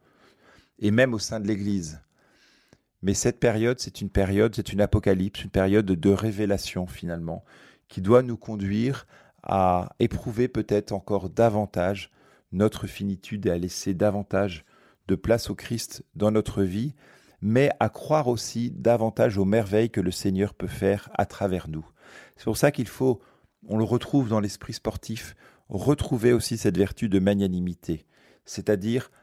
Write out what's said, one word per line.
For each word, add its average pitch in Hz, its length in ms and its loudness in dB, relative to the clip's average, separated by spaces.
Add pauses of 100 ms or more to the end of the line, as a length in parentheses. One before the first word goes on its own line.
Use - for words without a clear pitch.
(800)
et 104 100 2
même 120 240 4
au 104 60 -4
sein 113 180 -6
de 104 80 -6
l'Église. 98 540 -2 (1040)
Mais 98 100 2
cette 123 260 -2
période, 117 400 2
c'est - 200 -12
une 101 100 -6
période, 98 440 2
c'est - 180 -8
une 101 80 0
apocalypse, 101 640 2
une 98 80 -12
période 98 340 4
de 95 260 2
révélation 98 760 -2
finalement, 85 580 -8 (440)
qui - 120 -10
doit 113 220 6
nous 120 140 -6
conduire 107 720 -4 (340)
à 92 560 2
éprouver 117 480 0
peut-être 107 460 -2
encore 95 360 -4
davantage 101 840 0 (400)
notre 104 340 0
finitude 101 600 -8
et 95 40 4
à 87 80 0
laisser 90 340 -4
davantage 98 720 0 (440)
de 95 80 2
place 110 340 0
au 101 60 -8
Christ - 480 -10 (100)
dans 104 160 2
notre 107 320 0
vie, 104 320 -2 (460)
mais 120 400 4
à 110 80 2
croire 151 400 -2
aussi 117 420 -4
davantage 113 680 2
aux 98 80 2
merveilles 107 460 2
que - 100 -2
le 92 120 0
Seigneur 98 420 -2
peut 92 140 -8
faire 98 460 0
à 98 120 0
travers 92 420 -4
nous. 78 160 -8 (520)
C'est - 80 -20
pour 110 120 -2
ça - 140 4
qu'il 127 160 -2
faut, 127 340 -2 (460)
on 107 120 -2
le 113 60 2
retrouve 123 440 0
dans 107 100 0
l'esprit 104 360 -6
sportif, - 600 -8 (340)
retrouver 123 640 2
aussi 117 240 0
cette 98 220 2
vertu 98 300 0
de 98 100 4
magnanimité, 90 880 0 (380)
c'est-à-dire 104 680 -2 (120)